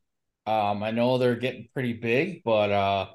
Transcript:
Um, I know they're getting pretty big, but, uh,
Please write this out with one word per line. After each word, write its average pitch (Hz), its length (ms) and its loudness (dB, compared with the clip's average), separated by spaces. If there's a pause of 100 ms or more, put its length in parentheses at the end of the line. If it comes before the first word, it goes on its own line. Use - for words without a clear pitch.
(480)
Um, 104 360 0
I 110 80 -4
know 120 260 2
they're 123 180 2
getting 123 380 -6
pretty 123 200 -4
big, 123 500 -2
but, 104 280 2
uh, 98 440 0